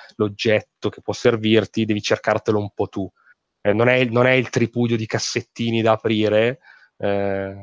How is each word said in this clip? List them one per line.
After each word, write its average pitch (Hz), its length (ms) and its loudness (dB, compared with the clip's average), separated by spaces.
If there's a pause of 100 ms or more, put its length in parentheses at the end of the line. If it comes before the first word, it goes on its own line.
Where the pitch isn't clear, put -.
(160)
l'oggetto 107 720 -2
che - 120 -10
può - 120 -8
servirti, 110 720 2
devi 107 180 -2
cercartelo 107 560 0
un 104 160 -4
po' 101 140 -4
tu. 95 200 -6 (520)
Eh, 104 120 0
non 113 160 2
è, 127 160 2
non 120 220 2
è 131 60 4
il 131 180 0
tripudio 117 460 0
di 113 100 -4
cassettini 113 760 -4
da 110 120 2
aprire, 110 680 0 (380)
eh, 98 680 -4